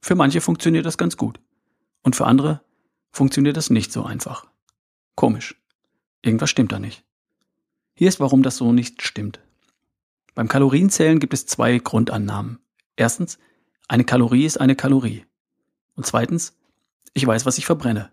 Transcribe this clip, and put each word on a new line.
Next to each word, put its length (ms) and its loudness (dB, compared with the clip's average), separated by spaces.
Für 140 0
manche 260 2
funktioniert 440 0
das 120 -6
ganz 180 -2
gut. 240 -6
Und 140 2
für 100 0
andere 360 2
funktioniert 440 0
das 140 -6
nicht 240 0
so 100 -6
einfach. 420 -12
Komisch. 400 0
Irgendwas 280 0
stimmt 240 0
da 60 -6
nicht. 260 -12
Hier 140 4
ist, 100 -4
warum 240 4
das 140 -2
so 160 2
nicht 280 0
stimmt. 380 -10
Beim 140 -4
Kalorienzählen 680 4
gibt 140 -2
es 120 -6
zwei 320 0
Grundannahmen. 840 -4
Erstens, 420 -4
eine 160 2
Kalorie 420 2
ist 140 -4
eine 160 4
Kalorie. 500 -2
Und 100 -12
zweitens, 520 -4
ich 120 0
weiß, 200 0
was 140 -2
ich 60 -8
verbrenne. 480 -2